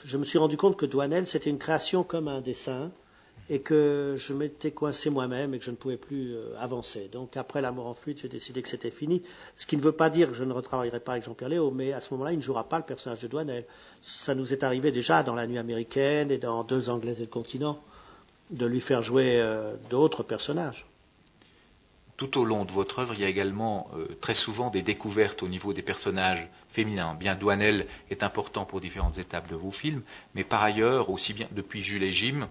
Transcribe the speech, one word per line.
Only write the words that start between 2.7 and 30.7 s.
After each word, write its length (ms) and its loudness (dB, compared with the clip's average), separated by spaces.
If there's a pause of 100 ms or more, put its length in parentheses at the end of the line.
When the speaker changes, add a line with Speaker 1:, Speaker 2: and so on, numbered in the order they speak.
Speaker 1:
et 80 0
que 580 4
je 160 -6
m'étais 380 -2
coincé 400 -2
moi-même 440 0
et 40 -4
que 60 -12
je 80 -6
ne 40 -8
pouvais 200 -4
plus, 400 -6
euh, 240 -8
avancer. 520 -6
Donc 240 -10
après 240 -4
La 120 0
mort 160 -6
en 60 -8
fuite, 280 -8
j'ai 60 -6
décidé 340 -8
que 60 -10
c'était 240 -6
fini, 320 -2 (320)
ce 100 -10
qui 100 0
ne 60 2
veut 100 6
pas 160 6
dire 200 6
que 60 -4
je 100 -4
ne 80 0
retravaillerai 480 -2
pas 120 -6
avec 120 -2
Jean-Pierre 240 -8
Léaud, 240 2
mais 200 -2
à 60 -4
ce 160 -8
moment-là, 180 -2
il 60 0
ne 40 -2
jouera 260 -2
pas 100 0
le 60 -6
personnage 360 -8
de 60 -8
Douanel. 380 -4 (380)
Ça 340 -2
nous 160 -2
est 100 0
arrivé 300 4
déjà 320 4
dans 100 0
La 140 -2
nuit 100 -2
américaine 720 2
et 80 2
dans 240 -2
Deux 280 0
Anglais 280 -2
et 40 -4
le 40 -6
continent, 540 -4 (680)
de 160 0
lui 140 2
faire 220 2
jouer, 380 6
euh, 340 0 (160)
d'autres 320 4
personnages. 640 -4 (1300)
Speaker 2:
Tout 220 -2
au 60 6
long 200 2
de 60 -6
votre 300 0
œuvre, 140 -2
il 60 -2
y 40 2
a 40 4
également, 680 0
euh, 100 -4 (140)
très 140 0
souvent 360 0
des 120 0
découvertes 600 2
au 60 -2
niveau 240 -4
des 100 -6
personnages 640 0 (200)
féminins. 500 -2
Bien, 160 0
Douanel 520 4 (240)
est 120 -4
important 420 -2
pour 160 -6
différentes 380 -2
étapes 320 -6
de 60 -6
vos 160 -6
films, 300 -2 (340)
mais 80 0
par 180 2
ailleurs, 480 4